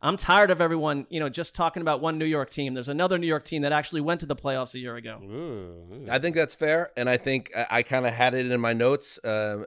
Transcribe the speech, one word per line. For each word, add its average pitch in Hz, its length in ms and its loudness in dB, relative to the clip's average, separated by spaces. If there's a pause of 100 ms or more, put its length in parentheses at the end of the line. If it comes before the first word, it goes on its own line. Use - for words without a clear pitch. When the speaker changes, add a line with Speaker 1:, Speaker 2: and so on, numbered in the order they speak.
Speaker 1:
I'm 170 140 2
tired 196 340 6
of 175 100 4
everyone, 156 480 2
you 170 120 -6
know, 147 80 -2
just 165 260 -8
talking 170 260 -2
about 151 200 0
one 160 180 -2
New 156 80 0
York 151 240 0
team. 135 240 -4
There's 127 140 -6
another 175 280 2
New 170 100 -2
York 156 180 0
team 151 180 -4
that 143 100 2
actually 151 280 0
went 160 200 0
to 160 60 -8
the 139 100 -4
playoffs 131 380 -4
a 131 40 -10
year 123 180 -10
ago. 113 260 -12
Speaker 2:
Ooh, 98 720 -12
ooh. 131 160 -16
Speaker 3:
I 127 80 2
think 160 180 -2
that's 156 180 0
fair. 160 420 0
And 123 120 0
I 123 80 4
think 131 400 -2
I, 117 140 0
I 120 120 4
kinda 127 280 0
had 123 240 2
it 127 160 0
in 123 100 2
my 117 120 2
notes, 127 520 2
uh, 107 420 -2